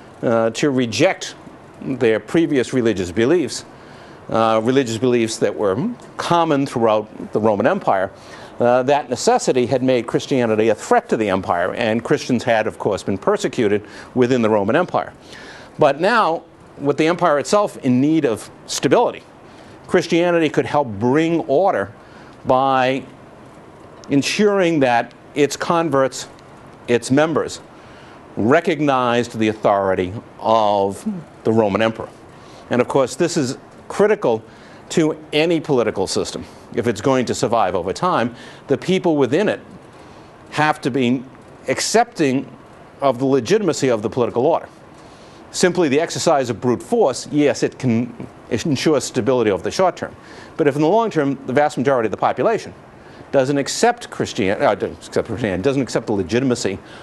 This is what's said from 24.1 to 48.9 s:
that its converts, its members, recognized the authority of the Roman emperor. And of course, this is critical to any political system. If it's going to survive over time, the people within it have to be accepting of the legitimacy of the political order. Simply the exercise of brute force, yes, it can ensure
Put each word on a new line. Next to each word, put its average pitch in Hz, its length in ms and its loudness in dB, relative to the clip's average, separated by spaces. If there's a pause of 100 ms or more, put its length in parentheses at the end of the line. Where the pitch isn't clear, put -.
that 123 320 2 (220)
its 139 220 0
converts, 139 720 0 (580)
its 117 240 0
members, 139 500 0 (760)
recognized 127 1000 0
the 110 100 2
authority 98 640 0 (260)
of 104 680 0 (380)
the 113 80 0
Roman 107 280 2
emperor. 110 280 -2 (600)
And 120 100 2
of - 80 2
course, 135 280 0
this 165 200 -2
is 135 200 -2 (320)
critical 165 540 0 (480)
to 156 260 0 (160)
any 160 280 2
political 107 460 0
system. 87 380 -6 (300)
If 110 120 -2
it's 117 140 -2
going 131 260 0
to 110 80 -2
survive 101 400 0
over 90 180 -4
time, 127 420 -2 (320)
the 135 100 0
people 175 400 0
within 143 320 2
it 101 120 -2 (920)
have 151 300 0
to 143 100 -2
be 123 320 0 (460)
accepting 139 840 0 (500)
of 135 180 2
the 135 60 -2
legitimacy 139 640 0
of 113 140 0
the 110 80 -2
political 120 360 0
order. 156 220 0 (840)
Simply 175 360 2
the 135 120 2
exercise 143 500 0
of 117 100 -6
brute 123 220 0
force, 190 480 0
yes, 143 320 2
it - 160 -2
can 120 340 0 (380)
ensure 139 500 0